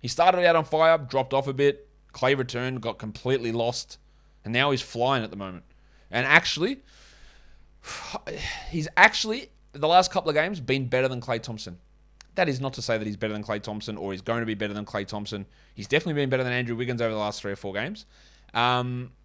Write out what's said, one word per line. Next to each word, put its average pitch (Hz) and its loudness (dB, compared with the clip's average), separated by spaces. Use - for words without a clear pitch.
He 123 -8
started 180 4
out 170 8
on 156 2
fire, 160 6
dropped 131 -2
off 135 2
a 139 -2
bit. 143 2
Clay 135 2
returned, 127 -4
got 110 -6
completely 117 -2
lost, 117 -2
and 107 -6
now 135 4
he's 135 0
flying 120 0
at 107 -8
the - -12
moment. 95 -10
And 123 0
actually, 170 4
<sighs> - -10
he's 156 -2
actually, 220 4
the 147 -2
last 180 6
couple 160 -2
of 147 2
games, 170 2
been 135 0
better 131 2
than 127 -4
Klay 117 -4
Thompson. 107 -12
That 180 2
is 131 -2
not 131 -4
to - -10
say 113 0
that 107 -4
he's 104 -6
better 107 -4
than 104 -6
Klay 104 -4
Thompson 104 -10
or 98 -6
he's 95 -8
going 113 -2
to 113 -4
be 110 -4
better 104 -4
than 104 -8
Klay 101 -6
Thompson. 104 -8
He's 101 -14
definitely 151 0
been 135 0
better 127 0
than 123 -2
Andrew 120 -2
Wiggins 120 -4
over 113 0
the 107 -4
last 104 -4
three 101 -6
or - -6
four 95 -10
games. 139 -6
Um, 123 0